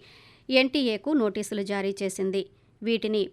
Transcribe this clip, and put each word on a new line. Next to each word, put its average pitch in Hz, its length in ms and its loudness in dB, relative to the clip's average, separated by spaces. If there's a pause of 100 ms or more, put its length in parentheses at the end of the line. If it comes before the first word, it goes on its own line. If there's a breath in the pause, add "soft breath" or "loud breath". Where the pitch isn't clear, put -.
(500 loud breath)
ఎన్టీఏకు 262 720 2
నోటీసులు 208 520 -2
జారీ 196 280 -2
చేసింది. 190 420 -2 (380 soft breath)
వీటిని 214 520 0